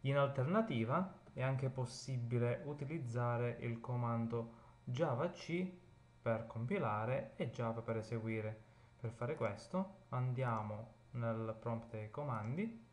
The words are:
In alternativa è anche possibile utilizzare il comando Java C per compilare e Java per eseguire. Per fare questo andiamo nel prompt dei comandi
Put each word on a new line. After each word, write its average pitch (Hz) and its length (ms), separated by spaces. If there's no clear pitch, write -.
In 135 140
alternativa 143 1000
è 127 100
anche 131 260
possibile 120 960
utilizzare 120 960
il 117 200
comando 117 760
Java 143 480
C 180 400
per 113 260
compilare 117 880
e 120 140
Java 113 300
per 113 180
eseguire. 110 640
Per 113 120
fare 131 260
questo 180 720
andiamo 120 880
nel 113 460
prompt 113 320
dei 107 200
comandi 143 840